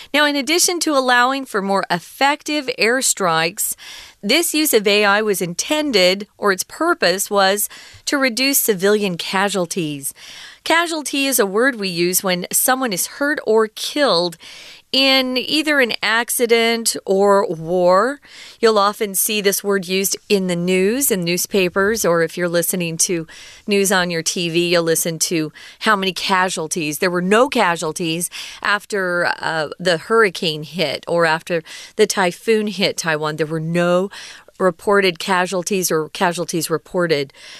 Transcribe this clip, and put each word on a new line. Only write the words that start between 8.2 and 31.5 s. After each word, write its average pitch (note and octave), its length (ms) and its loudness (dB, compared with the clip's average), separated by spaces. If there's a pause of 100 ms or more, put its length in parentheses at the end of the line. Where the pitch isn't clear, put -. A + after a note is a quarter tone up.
civilian G3+ 580 0
casualties. F3 960 -4 (520)
Casualty D#4 640 -2
is C4+ 120 0
a G#3 80 2
word A#3 300 0
we G3+ 120 -6
use F3 360 -2
when F3+ 260 -2
someone B3+ 420 0
is E3+ 140 -4
hurt C#4+ 400 -4
or A3 220 2
killed F3+ 680 0 (540)
in C4 460 2
either D4 420 0
an A#3+ 140 2 (100)
accident A#3 1000 2
or G3 420 4
war. F3+ 760 2 (380)
You'll A3 200 4
often G3+ 360 0
see G#3+ 260 0
this G3 220 0
word G3 240 0
used F#3+ 300 -2 (120)
in G3 180 2
the F3+ 100 0
news, F#3 560 0
in F#3 100 -2
newspapers, F#3+ 800 0
or E3+ 180 2
if D#3+ 140 -4
you're F3 120 -2
listening E3+ 500 -2
to E3 300 -2 (400)
news G3+ 240 2
on F3+ 180 2
your E3 120 -2
T F3 260 -4
V, E3+ 240 0
you'll E3+ 100 4
listen E3 380 -2
to D#3 320 -2 (280)
how A3 140 2
many F#3+ 180 0
casualties. E3+ 840 -2
There F#3+ 120 0
were F3 120 0
no G#3+ 260 4
casualties E3+ 800 -2 (320)
after, F#3 640 -2 (120)
uh, D#3 300 -2 (100)
the E3+ 200 0
hurricane F3+ 640 0
hit D3+ 440 -4
or E3+ 200 2
after D#3+ 360 -2 (340)